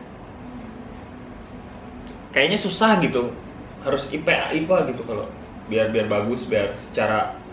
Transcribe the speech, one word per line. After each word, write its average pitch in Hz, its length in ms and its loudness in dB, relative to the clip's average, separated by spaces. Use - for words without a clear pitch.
kayaknya 165 300 6
susah 208 420 6
gitu. 120 300 2
Harus 139 320 0
I 151 80 -2
P - 80 -10
A, - 240 2
ipa 160 340 4
gitu 117 160 -4
kalau 113 220 -4
biar, 110 220 4
biar 110 180 2
bagus, 107 380 2
biar 101 320 2
secara 107 580 2